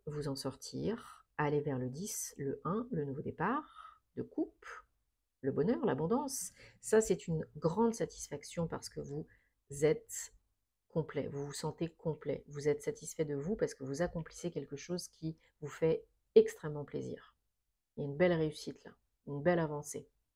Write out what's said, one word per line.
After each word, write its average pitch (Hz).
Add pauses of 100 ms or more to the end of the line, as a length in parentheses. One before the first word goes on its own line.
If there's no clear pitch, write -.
vous 147
en 139
sortir, 139 (260)
aller 147
vers 143
le 127
dix, 160
le 139
un, 208
le 165
nouveau 139
départ, - (140)
de -
coupe, - (760)
le 135
bonheur, 214
l'abondance. 196 (260)
Ça, 220
c'est 190
une 160 (120)
grande 185
satisfaction -
parce -
que -
vous 147 (540)
êtes - (540)
complet, 151
vous 139
vous 143
sentez 160
complet, -
vous 147
êtes 147
satisfait -
de 147
vous 165
parce 156
que -
vous 139
accomplissez 175
quelque 143
chose 175
qui 160 (240)
vous 147
fait - (280)
extrêmement 151
plaisir. - (600)
Il 147
y 147
a -
une 139
belle 180
réussite 156
là, - (320)
une 143
belle 175
avancée, 147 (280)